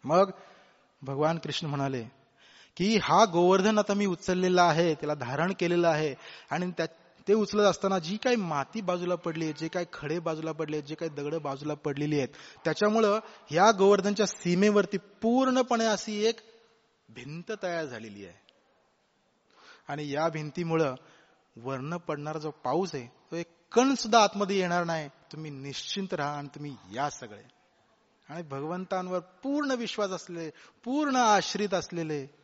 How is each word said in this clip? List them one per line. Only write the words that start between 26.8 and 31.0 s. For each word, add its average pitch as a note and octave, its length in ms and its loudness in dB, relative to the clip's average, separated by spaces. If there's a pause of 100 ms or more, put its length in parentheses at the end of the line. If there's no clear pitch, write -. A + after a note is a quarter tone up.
या C3+ 180 -4
सगळे. G#2 340 -14 (840)
आणि E3+ 140 -10
भगवंतांवर F3+ 760 -6
पूर्ण C#4 520 -4
विश्वास A3 380 -2
असलेले, E3+ 400 -8 (340)
पूर्ण C#4 320 0